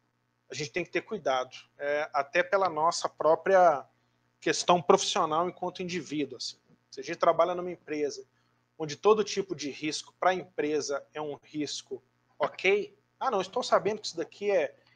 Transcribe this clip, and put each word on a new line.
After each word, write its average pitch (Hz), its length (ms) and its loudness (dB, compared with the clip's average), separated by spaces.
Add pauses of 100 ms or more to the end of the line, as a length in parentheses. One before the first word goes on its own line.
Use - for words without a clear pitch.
(500)
a - 40 -12
gente 147 160 -8
tem 175 140 -4
que - 60 -14
ter 165 120 -2
cuidado, 131 540 -4 (220)
é, 147 340 -2
até 147 300 0
pela 190 260 0
nossa 160 400 0
própria 165 760 4 (540)
questão 170 420 2
profissional 180 680 2
enquanto 180 340 -8
indivíduo, 147 540 -6
assim. - 220 -12 (320)
Se - 100 -14
a - 20 -12
gente 156 160 -8
trabalha 170 360 2
numa 180 160 -6
empresa 151 560 -6 (500)
onde 147 200 -8
todo 214 260 4
tipo 190 320 -6
de 143 160 -8
risco 147 480 -8
pra 185 160 4
empresa 147 800 -4
é 151 60 -8
um 143 220 -8
risco - 600 -8 (360)
ok, 185 600 -2 (200)
"Ah, 247 120 -2
não, 202 100 0
estou 240 220 -4
sabendo 208 380 0
que - 80 -12
isso 165 80 -12
daqui 196 340 -6
é, 160 260 0 (200)